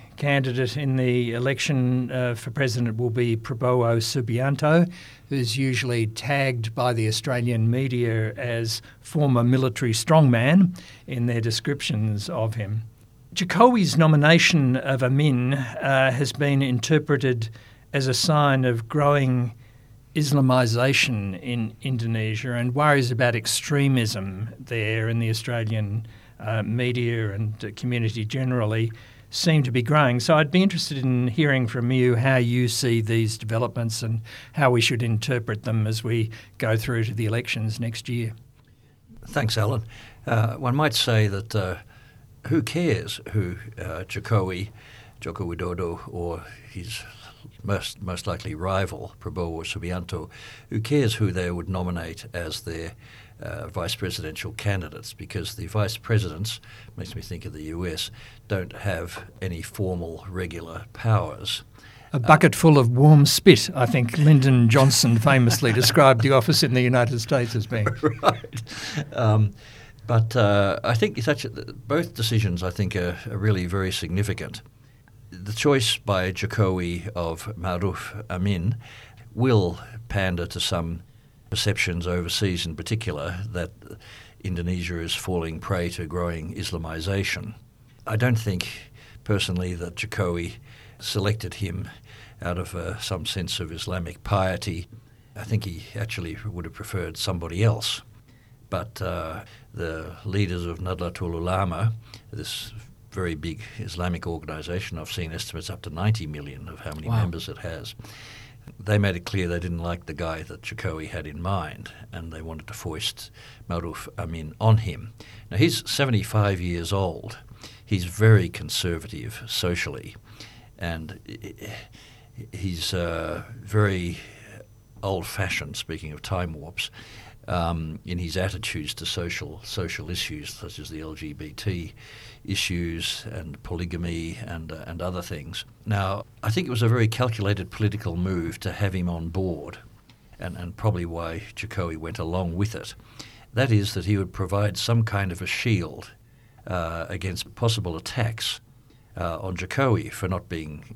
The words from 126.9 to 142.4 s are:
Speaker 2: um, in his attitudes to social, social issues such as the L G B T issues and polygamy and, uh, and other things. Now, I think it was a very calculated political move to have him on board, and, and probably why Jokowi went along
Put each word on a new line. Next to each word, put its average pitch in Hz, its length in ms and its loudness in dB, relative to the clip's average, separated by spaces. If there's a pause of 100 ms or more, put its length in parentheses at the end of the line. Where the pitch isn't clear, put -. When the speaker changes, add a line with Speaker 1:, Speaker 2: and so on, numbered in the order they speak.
Speaker 2:
um, 82 580 -4
in 87 140 -6
his 85 180 -6
attitudes 90 560 -6
to 82 140 -12
social, 85 560 -8
social 85 480 -8
issues 76 420 -6
such - 240 -14
as 76 120 -14
the 78 120 -10
L 78 140 -12
G 76 180 -10
B 76 200 -12
T 85 400 -6 (520)
issues 85 880 -4
and 85 320 -10
polygamy 85 800 -6
and, 82 260 -10
uh, 80 160 -12
and 85 140 -10
other 90 200 -4
things. 82 440 -10 (200)
Now, 98 380 -2 (180)
I 110 100 -2
think 180 160 -2
it 123 40 -4
was 113 100 0
a 120 60 4
very 113 200 4
calculated 104 640 -2
political 98 460 -2
move 87 460 -2
to 92 100 -4
have 98 220 -2
him 87 160 0
on 82 200 -4
board, 85 500 -4 (600)
and, 87 160 -8
and 87 220 -10
probably 90 280 0
why 82 380 -6 (120)
Jokowi 85 420 -6
went 80 220 -8
along 85 360 -2